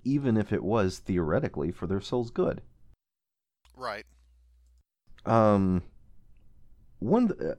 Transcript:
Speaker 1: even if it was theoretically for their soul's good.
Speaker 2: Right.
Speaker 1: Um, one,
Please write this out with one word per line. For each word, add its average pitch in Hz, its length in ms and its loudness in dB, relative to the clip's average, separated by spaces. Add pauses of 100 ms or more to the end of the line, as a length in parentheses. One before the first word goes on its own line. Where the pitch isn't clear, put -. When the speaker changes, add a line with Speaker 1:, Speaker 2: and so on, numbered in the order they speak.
Speaker 1:
even 135 320 2
if 107 160 0
it 104 120 -2
was 95 360 0
theoretically 87 720 0
for - 160 -8
their 95 140 -2
soul's 123 280 -4
good. - 320 -2 (1160)
Speaker 2:
Right. 110 280 -8 (1200)
Speaker 1:
Um, 101 580 4 (1160)
one, 208 320 2 (280)